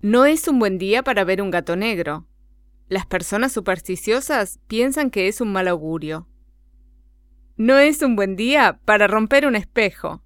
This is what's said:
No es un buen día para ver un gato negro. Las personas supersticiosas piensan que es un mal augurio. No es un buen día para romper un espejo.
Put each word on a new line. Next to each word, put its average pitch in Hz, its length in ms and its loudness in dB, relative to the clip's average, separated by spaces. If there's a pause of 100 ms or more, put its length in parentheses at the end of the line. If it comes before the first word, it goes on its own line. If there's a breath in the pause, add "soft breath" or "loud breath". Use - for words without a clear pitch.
No 240 240 4
es 311 220 2
un 285 100 2
buen 196 220 0
día 202 240 0
para 208 200 0
ver 185 160 0
un 196 120 -4
gato 170 240 -2
negro. 170 520 -4 (640)
Las 185 160 -4
personas 202 460 -4
supersticiosas 202 1120 -4
piensan 262 460 -2
que 190 160 -2
es 202 120 -4
un 220 120 -2
mal 190 160 -2
augurio. 156 600 -6 (1300)
No 254 220 4
es 294 220 4
un 247 160 0
buen 196 180 -2
día 233 480 2
para 208 240 4
romper 220 400 2
un 247 80 0
espejo. 196 720 -4